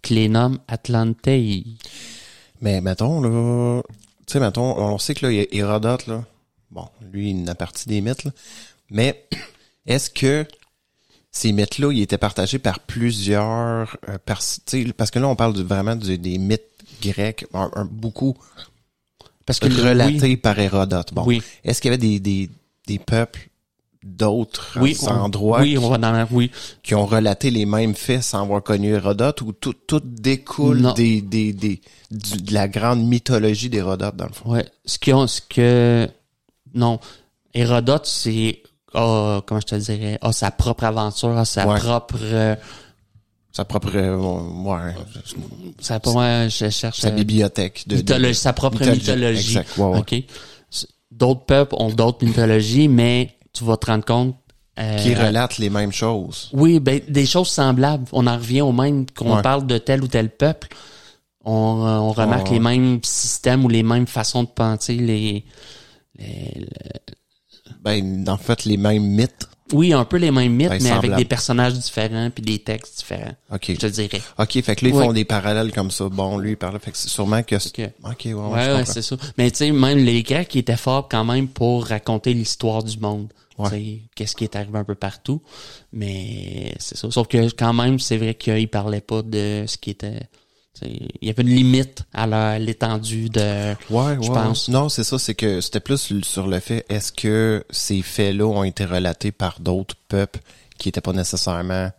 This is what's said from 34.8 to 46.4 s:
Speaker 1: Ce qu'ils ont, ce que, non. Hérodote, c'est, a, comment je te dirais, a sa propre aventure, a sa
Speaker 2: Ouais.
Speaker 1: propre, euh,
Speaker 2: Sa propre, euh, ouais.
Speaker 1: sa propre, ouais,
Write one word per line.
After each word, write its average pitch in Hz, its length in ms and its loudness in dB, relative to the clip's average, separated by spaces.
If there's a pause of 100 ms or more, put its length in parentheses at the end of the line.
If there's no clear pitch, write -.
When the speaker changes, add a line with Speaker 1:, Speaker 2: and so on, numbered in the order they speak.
Speaker 1:
Ce - 140 -6
qu'ils 135 160 4
ont, 135 120 4
ce - 140 -4
que, 120 640 4 (680)
non. 117 240 2 (560)
Hérodote, 120 500 2
c'est, 110 560 -2 (320)
a, 107 520 2
comment 107 140 -2
je - 60 -6
te 107 100 -6
dirais, 107 460 -4
a 113 100 0
sa 101 200 -2
propre - 320 -2
aventure, 113 520 0
a 113 100 2
sa 101 220 0
Speaker 2:
Ouais. 104 120 4
Speaker 1:
propre, 117 420 -2
euh, 110 340 0 (960)
Speaker 2:
Sa 98 120 -6
propre, 98 300 -4
euh, 95 220 0
ouais. 87 760 -6 (840)
Speaker 1:
sa 113 200 -4
propre, 120 200 2
ouais, 120 320 2